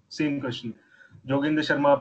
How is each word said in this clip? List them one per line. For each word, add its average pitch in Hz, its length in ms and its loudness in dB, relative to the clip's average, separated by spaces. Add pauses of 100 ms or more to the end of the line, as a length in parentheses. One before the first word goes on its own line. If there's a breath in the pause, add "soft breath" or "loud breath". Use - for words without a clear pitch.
same 143 300 -2
question. 120 340 -8 (540 soft breath)
जोगेंद्र 147 360 0
शर्मा 143 380 4